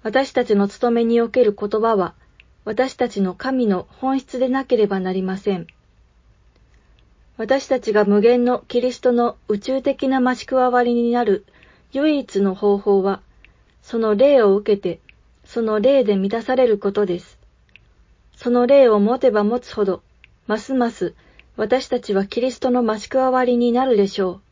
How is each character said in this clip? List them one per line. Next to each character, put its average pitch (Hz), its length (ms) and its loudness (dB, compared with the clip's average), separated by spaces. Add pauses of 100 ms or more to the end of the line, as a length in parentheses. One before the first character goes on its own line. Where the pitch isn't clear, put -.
私 254 280 -2
た 247 140 -2
ち 220 100 0
の 202 120 2
務 240 280 -2
め 233 80 2
に 233 180 2
お 233 80 -2
け 254 140 2
る 208 140 2
言 208 240 -4
葉 226 140 2
は、 180 200 -2 (480)
私 254 320 -4
た 240 140 -2
ち 196 120 -6
の 185 120 -2
神 254 340 -2
の 180 220 -2
本 269 300 -4
質 254 200 -12
で 262 80 0
な 262 180 -2
け 247 120 0
れ 208 100 2
ば 196 120 -4
な 185 120 -4
り 185 100 -4
ま 190 160 -6
せ 196 200 -4
ん。 170 100 -12 (1700)
私 247 300 -2
た 262 120 -2
ち 226 120 -6
が 208 140 2
無 202 160 2
限 240 240 4
の 247 220 -2
キ 247 140 -2
リ 247 120 -2
ス - 60 -16
ト 247 120 2
の 240 240 0 (120)
宇 208 120 -2
宙 262 220 -4
的 277 260 -2
な 262 140 0
増 254 140 0
し - 100 -16
加 262 100 -6
わ 247 280 2
り 240 100 0
に 240 180 0
な 240 120 0
る 208 220 -2 (460)
唯 294 260 0
一 202 240 -4
の 190 140 -2
方 202 220 0
法 196 260 0
は、 196 180 -4 (600)
そ - 180 -8
の 220 160 0
霊 269 260 4
を 196 140 4
受 208 220 0
け - 40 -14
て、 175 180 -6 (440)
そ - 180 -8
の 214 180 -2
霊 262 240 4
で 208 120 0
満 196 200 -2
た 226 60 -4
さ 254 140 -4
れ 254 100 2
る 214 120 2
こ 202 140 -4
と 202 140 0
で 180 140 -6
す。 - 180 -20 (1000)
そ - 120 -6
の 247 160 2
霊 269 240 6
を 208 100 4
持 226 200 0
て 262 100 2
ば 208 140 0
持 233 160 -2
つ - 160 -16
ほ 214 100 -2
ど、 185 160 -4 (460)
ま 214 100 -2
す 262 160 -8
ま 247 160 0
す 185 240 -8 (440)
私 220 300 -2
た 247 120 -4
ち 214 140 -6
は 196 120 0
キ 226 160 -6
リ 254 100 -2
ス - 80 -18
ト 254 120 -2
の 247 120 0
増 220 140 -2
し 214 100 -14
加 262 220 0
わ 254 140 0
り 247 140 2
に 240 140 2
な 247 140 0
る 240 120 2
で 196 100 2
し 196 140 -8
ょ 185 100 -2
う。 185 100 -14 (100)